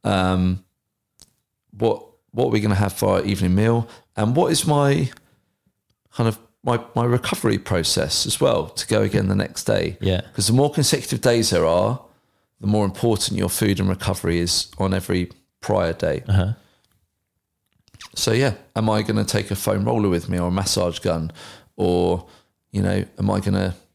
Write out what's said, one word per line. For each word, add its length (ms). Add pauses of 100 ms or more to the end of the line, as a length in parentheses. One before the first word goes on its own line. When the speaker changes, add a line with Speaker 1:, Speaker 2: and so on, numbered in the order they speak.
Speaker 1:
um, 600 (1080)
what, 340 (260)
what 140
are 60
we 80
gonna 160
have 180
for 220
our 80
evening 320
meal? 320 (280)
And 200
what 160
is 160
my 420 (1040)
kind 140
of, 100 (260)
my, 160 (160)
my 100
recovery 520
process 680
as 120
well 300
to 160
go 160
again 280
the 60
next 280
day? 360
Speaker 2:
Yeah. 220 (140)
Speaker 1:
'Cause 100
the 80
more 180
consecutive 500
days 280
there 160
are, 340 (600)
the 60
more 180
important 540
your 100
food 300
and 100
recovery 500
is 280 (100)
on 160
every 380 (280)
prior 340
day. 340
Speaker 2:
Uh-huh. 260 (1600)
Speaker 1:
So 180
yeah, 220 (220)
am 160
I 100
gonna 240
take 240
a 60
foam 300
roller 240
with 200
me 100
or 100
a 20
massage 480
gun? 320 (460)
Or, 500 (440)
you 120
know, 220 (120)
am 140
I 80
gonna 360 (200)